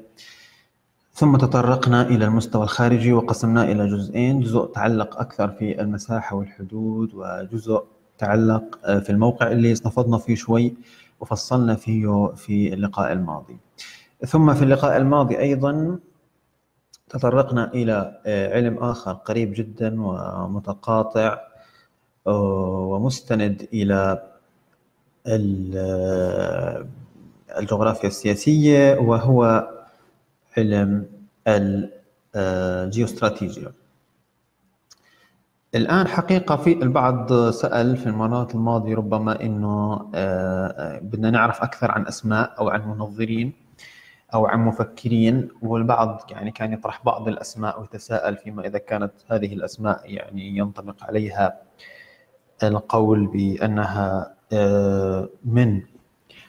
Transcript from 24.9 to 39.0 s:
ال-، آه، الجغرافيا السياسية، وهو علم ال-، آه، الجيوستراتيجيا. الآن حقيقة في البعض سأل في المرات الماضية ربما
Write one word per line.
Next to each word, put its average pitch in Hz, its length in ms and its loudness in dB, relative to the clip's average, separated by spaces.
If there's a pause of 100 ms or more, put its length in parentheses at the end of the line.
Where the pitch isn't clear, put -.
ال-، 98 500 -2
آه، 92 1080 -2 (720)
الجغرافيا 101 520 0
السياسية، 139 880 4
وهو 117 720 4 (880)
علم 104 480 2 (420)
ال-، 101 420 2 (460)
آه، 92 480 -2
الجيوستراتيجيا. 101 880 -4 (2000)
الآن 175 320 4
حقيقة 180 480 0
في 165 180 4
البعض 127 600 2 (160)
سأل 120 480 0
في 123 100 -6
المرات 113 480 -2
الماضية 113 400 0
ربما 107 460 -2